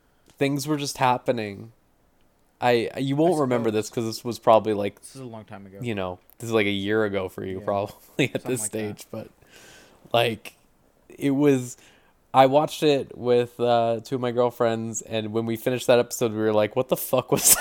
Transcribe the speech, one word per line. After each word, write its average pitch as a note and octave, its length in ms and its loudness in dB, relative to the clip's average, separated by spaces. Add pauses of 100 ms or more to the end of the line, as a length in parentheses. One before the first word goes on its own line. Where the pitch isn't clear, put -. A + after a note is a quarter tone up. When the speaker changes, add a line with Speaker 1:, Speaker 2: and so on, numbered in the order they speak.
(380)
Speaker 1:
things C#3 280 -2
were D3+ 100 0
just C#3+ 220 -8
happening. A#2 720 -2 (880)
I, A#2+ 380 2
you C3+ 180 -2
won't D#3+ 200 2
Speaker 2:
I D#3 40 0
Speaker 1:
remember B2 300 0
this G#2+ 160 0
Speaker 2:
suppose. A#2 200 -6
Speaker 1:
'cause A2 100 -6
this - 80 -16
was A#2 140 -8
probably, A2 360 6
like, G2+ 260 -6
Speaker 2:
This - 160 -20
is C3 40 -14
a C3 40 -16
long A2 200 -16
time G2 220 -20
ago. F#2+ 160 -20
Speaker 1:
you A#2 120 -4
know, F#2 240 -6 (200)
this A#2 100 -10
is, A2+ 60 0
like, G#2+ 120 4
a G2+ 40 2
year G2+ 340 0
ago F#2+ 240 -4
for G2+ 160 -12
you, F#2+ 160 -8
Speaker 2:
Yeah. G2+ 40 -14
Speaker 1:
probably G2+ 300 -4 (120)
<laughs> - 120 -10 (160)
at - 80 -8
Speaker 2:
Something - 80 -8
Speaker 1:
this B2+ 120 -4
Speaker 2:
like - 100 -8
that. A2+ 60 -6 (220)
Speaker 1:
stage, - 100 -20
but, A2 180 -14 (840)
like, A#2 420 -2 (540)
it - 240 -4
was, C3+ 440 2 (560)
I C3+ 140 8
watched D3+ 360 0
it C#3+ 340 2
with, A#2+ 420 0
uh, A#2 460 2
two - 120 -6
of B2 40 -8
my B2 100 -2
girlfriends, A2+ 720 0
and G#2+ 300 -6
when A2+ 140 -2
we A#2 100 -2
finished B2 320 -4
that B2 100 6
episode, A#2+ 340 -2
we G#2+ 60 -4
were A2 140 2
like, G#2+ 240 2
"What B2+ 120 -2
the E3+ 80 0
fuck - 360 -2
was - 280 2